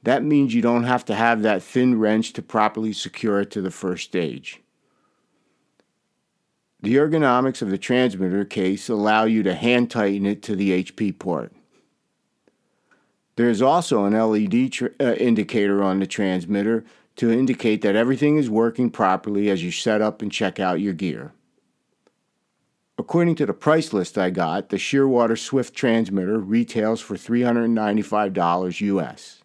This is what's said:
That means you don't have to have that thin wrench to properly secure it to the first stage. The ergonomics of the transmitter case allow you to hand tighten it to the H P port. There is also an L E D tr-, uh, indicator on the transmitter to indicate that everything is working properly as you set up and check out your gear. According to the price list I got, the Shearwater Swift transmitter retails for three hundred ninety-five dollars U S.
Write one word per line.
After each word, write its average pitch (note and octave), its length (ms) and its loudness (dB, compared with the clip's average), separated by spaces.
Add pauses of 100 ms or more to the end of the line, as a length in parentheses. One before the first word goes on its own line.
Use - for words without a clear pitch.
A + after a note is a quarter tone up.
That B2 200 2
means C#3 320 4
you A#2 80 4
don't A#2+ 220 2
have B2 220 0
to A2 80 -2
have A2+ 280 2
that G#2 220 0
thin B2+ 340 2
wrench A2 360 2
to A#2 80 -10
properly A2 500 0
secure G2+ 480 -2
it G2+ 100 -4
to G#2 100 -6
the F#2 120 -4
first F#2 320 -6
stage. - 580 -6 (2250)
The A2 140 0
ergonomics C3+ 680 2
of G#2 100 -4
the F#2+ 80 -2
transmitter G2 640 0
case G2 440 -4
allow G#2+ 360 2
you A2 180 2
to F#2 120 0
hand A#2+ 360 2
tighten G2+ 360 0
it G#2 160 -2
to G#2+ 120 -6
the G2 160 0
H F#2 240 -2
P G2+ 160 -2
port. E2+ 420 -6 (1800)
There A#2+ 160 2
is G#2 100 0
also C3+ 440 2
an G2+ 100 2
L A2 220 2
E G#2+ 100 0
D A#2+ 220 2
tr-, - 180 -6 (140)
uh, B2 140 2
indicator G#2 680 2
on F#2+ 160 2
the G2 80 0
transmitter G2+ 800 -2 (320)
to A#2 160 0
indicate A#2+ 500 0
that G2+ 140 2
everything C3 400 2
is C#3 120 0
working A2+ 420 0
properly G2+ 600 0
as F2+ 140 -2
you F2 80 -6
set G#2+ 280 0
up G#2+ 220 -2
and G2+ 80 -6
check F#2+ 300 -4
out F2+ 200 0
your G2+ 120 -2
gear. D#2 400 -6 (1700)
According E3+ 380 0
to D3+ 100 -2
the G2+ 60 -4
price D#3 400 0
list F#2 240 -2
I F#2 140 0
got, F2 380 -2
the G2+ 80 -4
Shearwater A#2+ 640 2
Swift - 360 -4
transmitter G#2+ 640 0
retails A2 640 0
for - 160 -10
three A#2+ 260 -2
hundred A#2+ 260 2
ninety-five G#2+ 640 0
dollars F2+ 480 0
U G2 200 0
S. - 440 -12